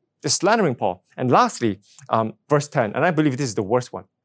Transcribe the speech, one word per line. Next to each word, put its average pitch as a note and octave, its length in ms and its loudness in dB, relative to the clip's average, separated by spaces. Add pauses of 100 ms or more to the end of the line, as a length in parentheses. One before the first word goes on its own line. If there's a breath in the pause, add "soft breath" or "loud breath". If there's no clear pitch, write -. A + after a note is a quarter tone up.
(220)
They're - 80 -4
slandering F3+ 460 2
Paul. F#2+ 280 -4 (140)
And B2+ 120 -2
lastly, C#3 500 2 (300 loud breath)
um, A2+ 240 0 (160)
verse D3 180 2
ten, A#2 260 -2
and C#3+ 120 0
I F3+ 60 2
believe D3+ 260 0
this C#3+ 120 -4
is G2+ 60 -8
the A2+ 80 -2
worst B2 300 -2
one. F#2 120 -12 (200)